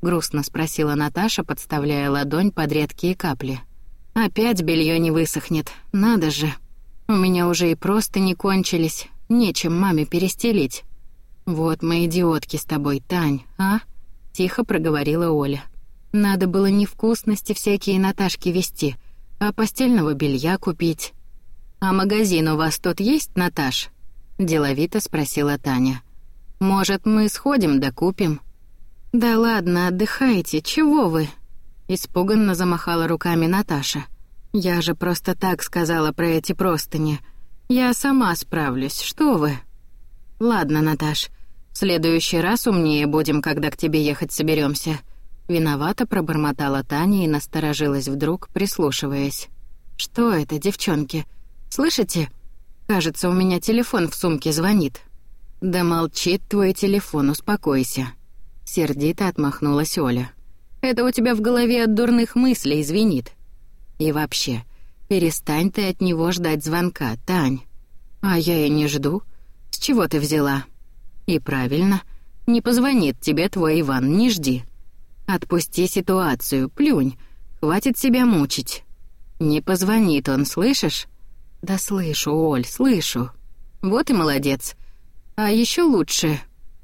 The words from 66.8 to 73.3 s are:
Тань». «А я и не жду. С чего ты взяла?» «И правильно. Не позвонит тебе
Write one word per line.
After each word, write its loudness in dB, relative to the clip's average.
Тань». 2
«А 2
я 2
и 2
не 2
жду. -2
С -10
чего 2
ты 0
взяла?» 0
«И 2
правильно. 0
Не 4
позвонит 2
тебе 0